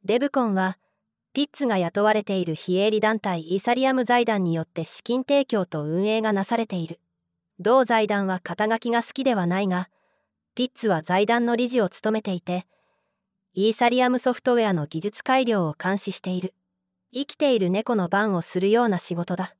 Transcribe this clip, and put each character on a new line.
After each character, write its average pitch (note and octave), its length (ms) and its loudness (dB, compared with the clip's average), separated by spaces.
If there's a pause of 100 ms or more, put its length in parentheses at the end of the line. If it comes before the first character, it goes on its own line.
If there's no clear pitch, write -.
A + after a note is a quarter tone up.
デ A3 140 2
ブ C#4 140 0
コ B3 160 0
ン G3 80 0
は、 F#3 240 -2 (540)
ピ C#4 100 -2
ッ C#4+ 80 -4
ツ C#4 160 -4
が G#3 100 2
雇 F3+ 260 0
わ G#3+ 100 4
れ G#3 100 0
て G3 140 -4
い F3+ 80 -2
る D#3+ 100 -4
非 F3+ 220 -4
営 G#3 120 2
利 G#3+ 100 0
団 A3 200 2
体 E3+ 340 -4
イ G3 40 0
ー - 20 0
サ A#3+ 160 0
リ C4 120 2
ア C4 60 2
ム B3+ 100 0
財 A#3+ 220 2
団 G#3 180 0
に E3 120 0
よ D#3+ 80 -2
っ - 20 -4
て - 180 -8
資 - 200 -10
金 B3 200 -2
提 C#4+ 220 2
供 G3 220 -2
と D3+ 160 -6
運 F3 240 -2
営 A3 140 0
が G#3+ 120 0
な G3 100 0
さ A#3 140 -2
れ A3+ 80 -2
て F#3+ 100 -8
い E3 120 -4
る。 - 120 -14 (600)
同 A#3+ 260 4
財 A3 220 2
団 G3+ 180 0
は F#3 160 -2
肩 - 260 -2
書 A3+ 120 0
き A#3+ 100 -4
が A#3 140 2
好 - 100 -8
き C4+ 100 -6
で B3+ 120 2
は F3+ 100 0
な F3+ 160 0
い G3+ 60 0
が、 F3+ 220 -2 (680)
ピ B3 80 0
ッ B3+ 100 -2
ツ - 140 -4
は D#3+ 160 2
財 G3 240 2
団 A#3 180 2
の A#3 100 2
理 A#3+ 120 0
事 A#3+ 140 0
を F#3 80 0
務 A3 260 -2
め G#3+ 80 -2
て G3+ 80 -6
い F3 100 -4
て、 F3+ 240 -4 (880)
イ G3+ 160 2
ー A3 40 0
サ A#3+ 160 2
リ B3+ 120 2
ア B3 80 4
ム B3 80 2
ソ B3 160 0
フ - 80 -6
ト B3 140 2
ウ - 20 4
ェ A3 120 4
ア F#3+ 40 2
の F3+ 140 -2
技 D#3+ 140 -8
術 G3+ 220 -6
改 C4 240 2
良 G3 200 2
を D3 100 -4
監 G3 220 -2
視 G3 120 -6
し - 100 -6
て F#3 100 -6
い F3+ 100 -4
る。 F#3 140 -8 (580)
生 C4+ 140 -6
き - 80 -12
て C#4 180 2
い A3 60 2
る F3+ 100 2
猫 A3 260 0
の F3+ 120 0
番 G3+ 260 0
を E3+ 80 0
す - 180 -6
る G3 120 2
よ A#3 140 4
う A3 40 2
な F3+ 80 0
仕 - 160 -6
事 F3 220 -4
だ。 - 240 -8